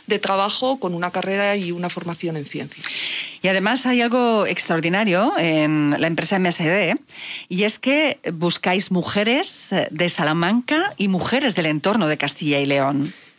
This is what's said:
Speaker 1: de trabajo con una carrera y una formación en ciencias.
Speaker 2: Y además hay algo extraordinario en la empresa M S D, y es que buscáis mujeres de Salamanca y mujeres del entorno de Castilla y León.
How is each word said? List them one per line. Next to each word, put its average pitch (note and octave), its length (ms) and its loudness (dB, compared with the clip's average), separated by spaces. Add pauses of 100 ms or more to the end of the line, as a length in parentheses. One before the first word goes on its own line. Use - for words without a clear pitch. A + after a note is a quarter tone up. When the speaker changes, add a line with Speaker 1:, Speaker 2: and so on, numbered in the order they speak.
Speaker 1:
de G3+ 140 0
trabajo G#3 600 0
con F#3 140 -2
una F3 160 -2
carrera G3 460 0
y F3+ 160 -4
una F3 180 -4
formación E3+ 480 -6
en C#3+ 80 -6
ciencias. D3 400 -10 (560)
Speaker 2:
Y F3+ 60 0
además G3 400 2
hay B3 140 4
algo A#3 440 2
extraordinario F3+ 920 0
en D3+ 600 2
la D3+ 60 2
empresa D#3+ 300 0
M F#3 140 2
S E3+ 120 -2
D, F3 320 2 (540)
y F3+ 160 -2
es G#3+ 160 0
que C#4+ 400 0 (140)
buscáis F3 580 0
mujeres G#3+ 840 0 (160)
de E3+ 200 0
Salamanca G3 880 0
y G3+ 100 0
mujeres A3+ 480 0
del E3 100 0
entorno A#3 420 2
de D3+ 100 0
Castilla C#3+ 420 0
y C#3 80 0
León. C#3 460 0 (260)